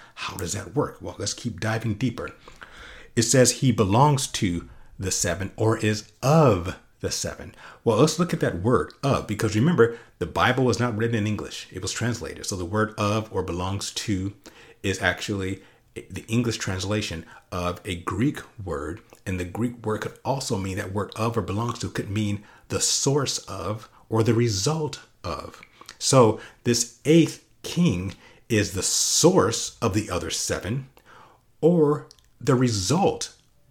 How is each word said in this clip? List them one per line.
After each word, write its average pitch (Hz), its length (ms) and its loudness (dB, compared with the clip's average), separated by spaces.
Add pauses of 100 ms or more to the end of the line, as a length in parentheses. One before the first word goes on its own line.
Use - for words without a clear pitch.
(160)
How - 220 -10
does - 160 -4
that 95 220 -10
work? 135 260 -2
Well, 90 160 -12
let's 104 160 -6
keep 113 260 -8
diving 110 360 -2
deeper. - 340 -4 (840)
It 117 80 2
says 127 280 6
he 131 200 2
belongs 117 560 4
to 85 420 -4 (300)
the 98 120 -4
seven 95 440 -2
or 110 220 2
is 107 340 -2 (100)
of 123 560 4 (220)
the 90 100 -6
seven. - 460 -8 (280)
Well, 107 140 4
let's 156 220 4
look 175 140 0
at 165 80 -4
that 90 200 0
word 101 400 2
of, 123 240 0
because 104 300 -2
remember, 117 420 4 (220)
the 87 80 -4
Bible 120 380 2
was 110 140 2
not 120 160 -2
written 117 200 -2
in 104 100 0
English. 104 460 -6
It 90 100 -12
was 92 100 -4
translated. - 540 -6
So 104 100 -6
the 90 80 -6
word 107 340 -2
of 104 360 -2
or 95 80 -2
belongs 92 500 -4
to 95 420 -4 (500)
is 95 180 -2
actually 95 600 -4 (320)
the - 320 -12
English 113 300 0
translation 95 680 -4 (260)
of 87 340 -4
a 98 100 -4
Greek 95 440 -2 (240)
word. 78 380 -6 (240)
And 92 140 -4
the 90 60 -6
Greek 110 400 -6
word 107 160 -2
could - 220 -8
also 131 340 -2
mean, 95 200 -4
that 95 160 -6
word 101 220 -4
of 113 220 -2
or 107 40 0
belongs 104 380 -4
to 95 100 -4
could - 200 -6
mean 101 340 -2 (240)
the 95 140 -2
source - 580 0
of 98 500 -8 (200)
or 113 120 2
the 110 120 4
result 120 680 0 (220)
of. - 380 -10 (360)
So 113 420 6 (260)
this - 380 0
eighth 156 400 4 (200)
king 98 500 0 (340)
is 98 260 2
the 92 100 -2
source - 1000 2
of 107 120 0
the 104 160 0
other 82 200 -4
seven 95 580 -4 (720)
or 151 460 4 (320)
the 123 160 2
result 120 800 2 (340)